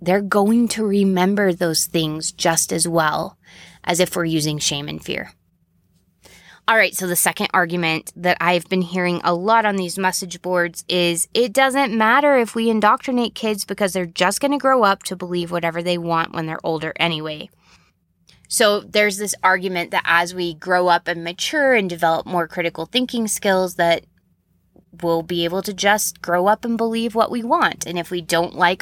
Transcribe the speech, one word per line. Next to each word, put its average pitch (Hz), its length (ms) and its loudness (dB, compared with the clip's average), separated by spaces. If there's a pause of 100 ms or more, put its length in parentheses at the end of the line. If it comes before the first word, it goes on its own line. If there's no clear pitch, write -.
they're 185 200 2
going 208 460 4
to 220 180 -2
remember 196 680 2
those 170 320 0
things 160 480 -2
just 165 400 0
as 165 120 0
well 160 520 -2 (480)
as 175 160 2
if 180 160 0
we're 170 80 0
using 156 340 -2
shame 147 300 -4
and 156 120 -10
fear. - 300 -8 (1400)
All 226 100 4
right, 196 180 2
so 185 100 -4
the 175 100 -2
second 180 380 -2
argument 170 640 0
that 180 260 0
I've 170 260 0
been 185 140 0
hearing 175 420 -2
a 175 120 2
lot 214 300 2
on 208 100 0
these 185 240 -4
message 185 420 -4
boards 175 480 -2
is 175 420 0
it 233 220 0
doesn't 262 420 2
matter 262 420 4
if 233 180 0
we 226 160 2
indoctrinate 226 640 0
kids 214 300 -4
because 196 280 -2
they're 180 140 -2
just 180 340 0
gonna 285 160 0
grow 262 240 4
up 196 220 2
to - 120 -8
believe 175 360 -4
whatever 170 320 -2
they 175 160 -2
want 165 340 -2
when 160 140 -4
they're 160 180 -8
older 160 300 -2
anyway. 156 560 -4 (960)
So 208 320 2
there's 208 380 0
this 202 260 -6
argument 185 480 0
that 180 140 -2
as 175 280 2
we 175 220 -4
grow 180 320 2
up 175 200 4
and 170 160 -6
mature 262 520 0
and 202 120 0
develop 165 380 0
more 170 220 -2
critical 165 400 -6
thinking 247 400 -2
skills, 185 480 0
that 170 280 0 (1000)
we'll 165 180 0
be 170 240 -4
able 175 160 -4
to 208 120 -8
just 202 460 0
grow 180 280 0
up 214 180 0
and 233 140 -2
believe 226 340 -2
what 226 160 2
we 240 140 -4
want. 240 420 0
And 175 140 -4
if 165 100 -6
we 180 120 -4
don't 170 340 0
like 180 260 2